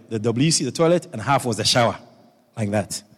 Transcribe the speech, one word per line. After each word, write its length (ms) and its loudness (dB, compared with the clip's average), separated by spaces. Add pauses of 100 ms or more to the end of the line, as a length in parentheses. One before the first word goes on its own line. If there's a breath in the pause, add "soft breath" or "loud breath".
the 100 -6
W 320 0
C, 120 0
the 80 -4
toilet, 400 2
and 100 -10
half 240 0
was 120 -2
the 60 -4
shower. 340 2 (600)
Like 140 -2
that. 320 -4 (140)